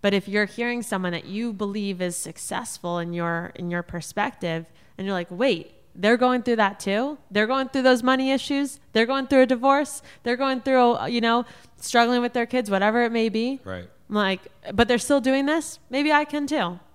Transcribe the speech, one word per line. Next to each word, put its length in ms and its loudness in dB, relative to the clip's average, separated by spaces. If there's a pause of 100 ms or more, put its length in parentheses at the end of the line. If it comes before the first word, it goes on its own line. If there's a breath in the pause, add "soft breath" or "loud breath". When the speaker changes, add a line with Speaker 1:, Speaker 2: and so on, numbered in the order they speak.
Speaker 1:
But 120 0
if 140 -2
you're 180 0
hearing 380 -6
someone 300 -4
that 120 -8
you 260 -6
believe 500 -6
is 140 -4
successful 840 -8
in 140 -6
your, 420 -4
in 160 -8
your 100 -4
perspective, 840 -6 (300 soft breath)
and 100 -6
you're 80 -2
like, 160 -6
"Wait, 400 0 (240)
they're 220 2
going 260 2
through 140 0
that 220 0
too? 380 -2 (140)
They're 160 2
going 220 -2
through 140 -2
those 200 4
money 280 2
issues. 480 -2 (120)
They're 160 4
going 200 -2
through 160 8
a 40 8
divorce. 560 2 (200 loud breath)
They're 120 0
going 260 -2
through, 460 4
you 140 0
know, 240 2 (320 loud breath)
struggling 440 2
with 120 -2
their 120 0
kids," 240 -2
whatever 340 2
it 80 0
may 180 2
be. 340 -2
Speaker 2:
Right. 260 -10 (200)
Speaker 1:
I'm 60 -4
like, 260 0 (320)
"But 140 2
they're 120 2
still 220 2
doing 260 2
this? 320 -2 (100)
Maybe 220 0
I 140 4
can 200 -4
too." 340 -2 (160)